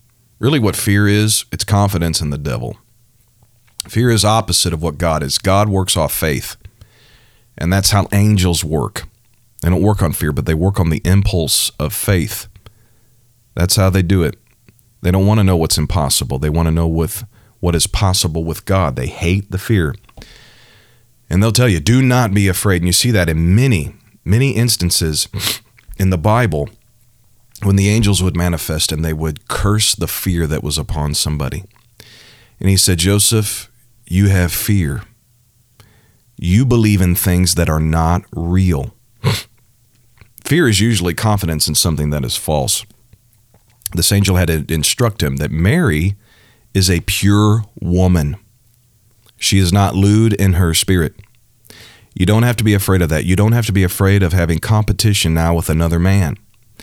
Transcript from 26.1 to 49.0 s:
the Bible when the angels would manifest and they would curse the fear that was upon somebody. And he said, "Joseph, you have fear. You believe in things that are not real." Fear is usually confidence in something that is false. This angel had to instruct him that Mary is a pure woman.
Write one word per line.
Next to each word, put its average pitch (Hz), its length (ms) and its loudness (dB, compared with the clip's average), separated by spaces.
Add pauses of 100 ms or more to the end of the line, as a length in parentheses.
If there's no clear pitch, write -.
the 90 80 0
Bible 87 500 0 (960)
when 98 100 2
the 98 140 2
angels 104 340 2
would 90 140 0
manifest 82 560 -2
and 78 120 -4
they 80 80 -2
would 78 360 -6
curse 104 480 0
the - 100 -4
fear 85 400 -2
that 73 160 -4
was 73 160 -4
upon 73 360 -4
somebody. 73 500 -4 (960)
And 95 100 0
he 98 60 4
said, - 220 2
"Joseph, 101 720 0 (380)
you 98 220 2
have 90 240 2
fear. 87 500 -2 (1300)
You 101 300 2
believe 107 340 4
in 90 140 2
things 90 400 0
that 82 140 0
are 78 120 0
not 80 500 0
real." 85 640 0 (1500)
Fear 151 240 2
is 101 120 2
usually 95 340 0
confidence 85 520 -2
in 78 80 -4
something 76 360 0
that 73 140 -2
is 60 120 -6
false. 71 480 -4 (1080)
This 85 160 0
angel 98 260 2
had 90 120 2
to 80 260 -2
instruct 104 480 -2
him 69 140 -2
that 73 140 -4
Mary 98 640 0 (580)
is 92 160 2
a 85 100 2
pure 104 640 2 (140)
woman. 87 580 0 (1040)